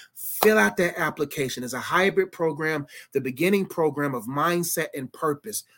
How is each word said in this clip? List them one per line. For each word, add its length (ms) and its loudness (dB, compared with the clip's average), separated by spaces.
Fill 440 2
out 180 4
that 220 0
application. 680 -4
It's 80 -8
a 80 -4
hybrid 500 2
program, 560 -2
the 100 0
beginning 420 2
program 500 0
of 120 -6
mindset 680 0
and 160 -8
purpose. 540 -4